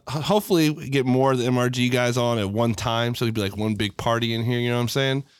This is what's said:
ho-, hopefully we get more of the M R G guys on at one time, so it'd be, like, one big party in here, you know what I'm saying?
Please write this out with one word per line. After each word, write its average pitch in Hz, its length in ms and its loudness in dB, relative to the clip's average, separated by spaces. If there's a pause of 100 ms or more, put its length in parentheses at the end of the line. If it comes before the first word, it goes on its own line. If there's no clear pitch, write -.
ho-, 143 140 -6
hopefully 170 500 2
we 143 180 -8
get 139 160 0
more 131 260 4
of 131 80 2
the 117 60 0
M 127 120 2
R 123 120 2
G 123 200 0
guys 123 280 2
on 120 200 0
at 101 120 -2
one 113 240 0
time, 117 420 -2
so 120 100 -2
it'd 113 100 0
be, 110 60 -2
like, 98 160 -4
one 107 180 0
big 101 220 -4
party 117 360 0
in 113 100 -2
here, 120 160 0
you 120 100 0
know 120 60 0
what 120 60 0
I'm 117 80 -2
saying? 135 340 0 (160)